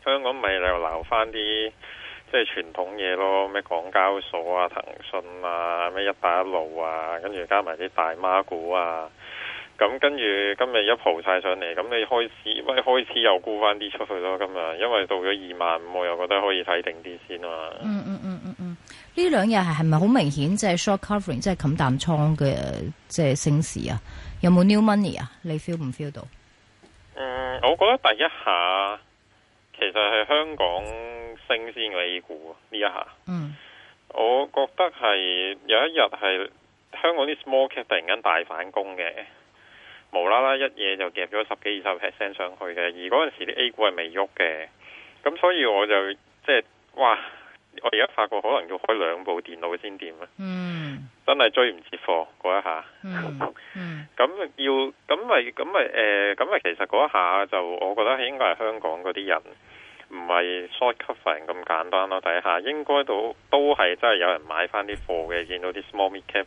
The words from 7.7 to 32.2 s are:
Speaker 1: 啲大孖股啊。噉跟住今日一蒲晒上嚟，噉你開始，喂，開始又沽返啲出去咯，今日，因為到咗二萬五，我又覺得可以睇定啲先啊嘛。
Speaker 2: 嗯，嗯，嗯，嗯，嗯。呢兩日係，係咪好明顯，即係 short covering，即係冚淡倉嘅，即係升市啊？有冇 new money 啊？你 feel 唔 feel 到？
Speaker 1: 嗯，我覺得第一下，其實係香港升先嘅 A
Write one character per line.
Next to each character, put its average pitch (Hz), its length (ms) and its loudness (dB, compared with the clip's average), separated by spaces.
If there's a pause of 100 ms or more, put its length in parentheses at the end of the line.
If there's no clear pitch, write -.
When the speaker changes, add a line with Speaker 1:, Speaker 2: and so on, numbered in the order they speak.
Speaker 1:
啲 90 180 -6
大 80 180 2
孖 92 300 2
股 85 280 -6
啊。 82 380 -2 (680)
噉 110 220 2
跟 143 140 4
住 143 100 -6
今 101 500 2
日 107 160 4
一 117 140 6
蒲 85 180 2
晒 92 200 2
上 92 180 0
嚟， 85 160 -6
噉 90 80 -2
你 117 220 0
開 117 240 2
始， 110 360 -6
喂， 131 160 0
開 127 320 2
始 120 80 -2
又 104 180 6
沽 107 200 -4
返 104 180 4
啲 104 140 -8
出 - 140 -6
去 104 140 -6
咯， 92 180 -2
今 95 100 0
日， 85 340 -4
因 117 100 2
為 104 160 2
到 98 100 0
咗 90 100 0 (260)
二 87 40 -12
萬 85 240 2
五， 90 180 -6
我 90 60 0
又 87 120 0
覺 90 100 -2
得 98 140 4
可 101 120 2
以 90 100 -2
睇 87 180 0
定 87 120 -4 (100)
啲 90 140 -14 (100)
先 87 180 -12
啊 - 40 -8
嘛。 80 200 -8 (140)
Speaker 2:
嗯， 104 240 -4
嗯， 98 160 -8
嗯， 185 220 -8
嗯， 190 140 -10
嗯。 175 180 -10 (400)
呢 359 120 4
兩 220 160 4
日 226 100 2
係， 170 240 2
係 160 40 2
咪 156 160 6
好 180 60 4
明 214 260 4
顯， 151 240 0
即 208 120 0
係 175 140 2
short 196 180 2
covering， 190 400 -2
即 180 100 -2
係 180 80 2
冚 151 200 0
淡 135 220 2
倉 156 380 2
嘅， 139 180 2 (540)
即 - 140 0
係 139 120 4
升 147 260 2
市 - 300 -4
啊？ - 80 -2 (420)
有 180 80 6
冇 180 140 8
new 208 180 8
money 208 380 4
啊？ 131 100 -8 (120)
你 160 180 -4
feel 170 160 -6
唔 147 160 -4
feel 143 220 -8
到？ - 120 -14 (880)
Speaker 1:
嗯， 127 480 -6
我 135 120 6
覺 190 100 4
得 240 120 6
第 113 180 4
一 143 120 2 (180)
下， 95 540 2 (800)
其 - 60 0
實 98 80 0
係 107 340 2
香 151 300 0
港 90 280 0 (680)
升 113 240 -2
先 110 180 -4
嘅 92 80 -4
A 90 220 -2